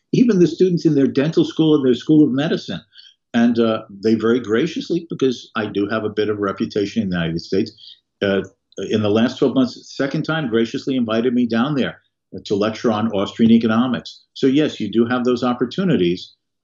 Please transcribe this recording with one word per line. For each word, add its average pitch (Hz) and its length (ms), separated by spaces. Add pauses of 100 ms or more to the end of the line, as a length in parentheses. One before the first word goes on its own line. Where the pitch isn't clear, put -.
(120)
even 233 260
the 175 80
students 175 380
in 156 120
their 139 100
dental 139 380
school 156 320
and 135 80
their 123 100
school 151 300
of 123 60
medicine. 139 500 (520)
And, 117 260
uh, 110 240 (200)
they 110 120
very 113 260
graciously, 165 680
because 131 460
I 107 120
do 98 220
have 110 160
a 107 60
bit 104 180
of 107 100
a - 20
reputation 101 600
in 95 80
the 87 60
United 82 240
States, - 560 (260)
uh, - 200 (480)
in 104 120
the 104 60
last 113 300
twelve 131 160
months, - 420
second 139 280
time 156 240
graciously 117 480
invited 117 360
me 123 140
down 117 280
there, 101 280 (320)
uh, 95 100
to 107 120
lecture 110 340
on 107 220
Austrian 104 400
economics. 117 720 (100)
So - 140
yes, 139 320
you 104 100
do 113 160
have 123 180
those 123 200
opportunities, 120 880 (300)